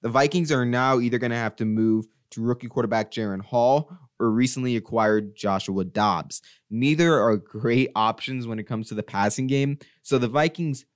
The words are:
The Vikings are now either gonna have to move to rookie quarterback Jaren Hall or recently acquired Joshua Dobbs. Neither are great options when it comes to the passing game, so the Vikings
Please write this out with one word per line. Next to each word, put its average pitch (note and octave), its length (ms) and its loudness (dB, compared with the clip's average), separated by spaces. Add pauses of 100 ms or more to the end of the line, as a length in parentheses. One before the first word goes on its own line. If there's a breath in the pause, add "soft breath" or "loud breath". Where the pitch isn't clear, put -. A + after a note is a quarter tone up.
The A#2 80 -4
Vikings D3 420 2
are C3 140 2
now B2+ 340 2
either A#2+ 200 0
gonna A#2 180 -2
have A2+ 200 -2
to A2+ 100 -2
move A2 400 2 (240)
to A2+ 120 -8
rookie A#2+ 260 -2
quarterback A2 420 -2
Jaren G2+ 320 -4
Hall B2 480 2 (280 loud breath)
or A2+ 120 2
recently B2+ 460 0
acquired G#2+ 600 0
Joshua G2 480 -2
Dobbs. F#2+ 560 -2 (300 soft breath)
Neither D3+ 500 2
are G#2+ 160 2
great A#2 580 -2
options A#2 520 -4
when A2+ 120 -8
it G#2+ 80 -10
comes A2+ 220 -6
to A#2 60 -12
the G#2+ 80 -6
passing G#2 440 -2
game, C#3 320 0 (220 soft breath)
so - 160 -2
the B2 100 2
Vikings D3+ 680 -2